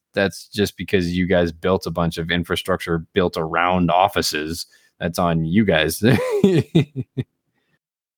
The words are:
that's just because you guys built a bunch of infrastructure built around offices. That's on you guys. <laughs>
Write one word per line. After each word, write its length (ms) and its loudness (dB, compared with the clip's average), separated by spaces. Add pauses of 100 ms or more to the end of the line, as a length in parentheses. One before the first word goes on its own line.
(140)
that's 360 -2
just 280 -2
because 380 0
you 120 0
guys 260 2
built 320 -2
a 60 -6
bunch 260 -2
of 120 -4
infrastructure 680 -2 (140)
built 240 0
around 520 2
offices. 760 0 (340)
That's 180 -6
on 280 0
you 200 2
guys. 380 0 (400)
<laughs> 0 - (1700)